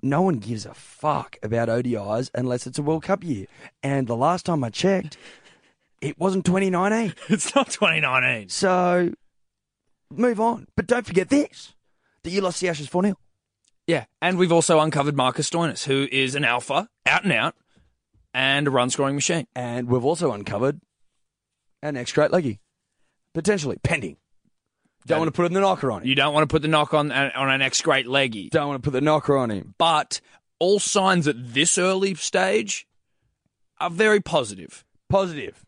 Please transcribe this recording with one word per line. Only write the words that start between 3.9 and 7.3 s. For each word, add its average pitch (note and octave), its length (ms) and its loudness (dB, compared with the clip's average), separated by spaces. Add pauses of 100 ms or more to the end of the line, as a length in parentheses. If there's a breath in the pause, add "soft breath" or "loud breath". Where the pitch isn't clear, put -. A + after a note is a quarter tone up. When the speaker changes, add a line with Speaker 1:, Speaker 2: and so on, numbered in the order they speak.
Speaker 1:
the A#2 80 -2
last D#3+ 300 0
time D#3+ 180 0
I A#2 60 -6
checked, F3+ 460 -2 (840 loud breath)
it C#3+ 180 -6
wasn't F#3 260 0
twenty F#3+ 260 2
nineteen. G3 520 0
Speaker 2:
<laughs> - 60 -20
It's - 260 -2